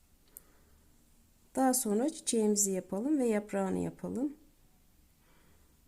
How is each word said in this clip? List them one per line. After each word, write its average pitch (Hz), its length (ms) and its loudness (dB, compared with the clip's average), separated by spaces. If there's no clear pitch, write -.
Daha 262 180 4
sonra 226 360 0
çiçeğimizi 214 640 2
yapalım 214 480 -2
ve 247 80 2
yaprağını 202 520 0
yapalım. 185 540 -4